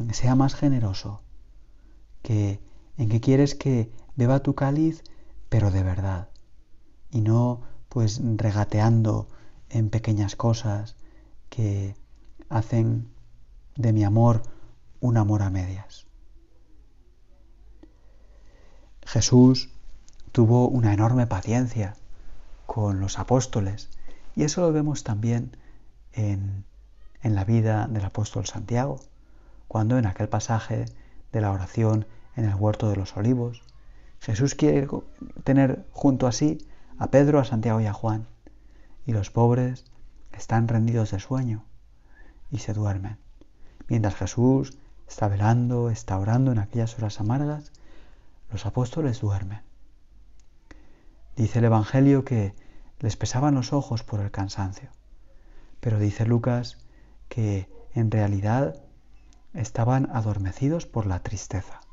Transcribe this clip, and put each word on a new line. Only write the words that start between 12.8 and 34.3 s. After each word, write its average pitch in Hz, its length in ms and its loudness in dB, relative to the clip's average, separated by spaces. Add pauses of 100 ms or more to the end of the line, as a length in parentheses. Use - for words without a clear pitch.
de 117 160 2
mi 107 120 4
amor 113 380 6 (580)
un 120 180 2
amor 104 240 2
a 98 80 0
medias". 95 560 -8 (3000)
Jesús 127 640 6 (600)
tuvo 120 380 6
una 110 260 4
enorme 117 320 4
paciencia 110 720 -2 (680)
con 101 360 -2
los 95 180 -4
apóstoles, 104 720 0 (440)
y 151 100 2
eso 151 180 0
lo 165 100 4
vemos 151 320 0
también 117 520 -2 (560)
en, 98 520 -4 (560)
en 110 140 0
la 95 100 0
vida 110 440 2
del 104 160 -2
apóstol 104 420 -4
Santiago, 117 540 -4 (680)
cuando 113 300 2
en 117 80 2
aquel 98 220 -2
pasaje 113 580 -2 (460)
de 110 80 0
la 104 100 2
oración 107 560 0 (300)
en 117 100 0
el 101 80 2
huerto 104 340 2
de 101 80 2
los 95 200 -6
olivos, 120 460 0 (580)
Jesús 120 340 0